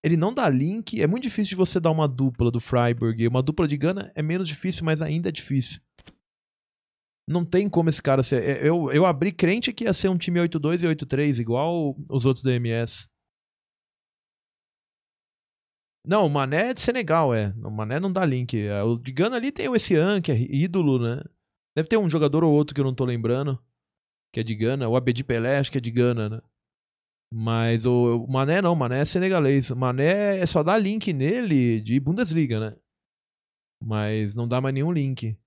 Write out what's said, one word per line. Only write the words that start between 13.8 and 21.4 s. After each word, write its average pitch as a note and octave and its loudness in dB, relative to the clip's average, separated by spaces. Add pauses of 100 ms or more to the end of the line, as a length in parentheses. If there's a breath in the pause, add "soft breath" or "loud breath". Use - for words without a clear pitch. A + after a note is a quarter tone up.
Não, F#3+ 4
o D3 4
Mané D3 0
é B3+ -2
de - -8
Senegal, E3 2
é. G#2 0
O - -10
Mané G#2+ -4
não F#3+ -2
dá F#3 0
link. B2+ -2
É, G2+ -2
o A#2 0
de B2+ -12
Gana G3+ 0
ali C4 -4
tem C4+ -6
o B3 0
Essian, F#3+ 2
que D#3+ -2
é A2+ 2
ídolo, D3 0
né? A#2+ -4 (540)